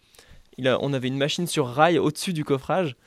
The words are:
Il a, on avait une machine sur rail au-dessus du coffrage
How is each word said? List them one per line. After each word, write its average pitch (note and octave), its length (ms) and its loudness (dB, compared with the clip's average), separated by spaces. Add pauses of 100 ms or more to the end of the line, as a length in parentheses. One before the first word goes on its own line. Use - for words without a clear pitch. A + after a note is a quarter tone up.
(580)
Il B2+ 100 0
a, A#2+ 140 4
on C#3 100 0
avait C3 160 -2
une C3 80 -4
machine D3+ 300 -2
sur C#3+ 220 -2
rail D3+ 300 4
au-dessus D3+ 360 0
du D3+ 100 -2
coffrage C#3+ 520 -2 (100)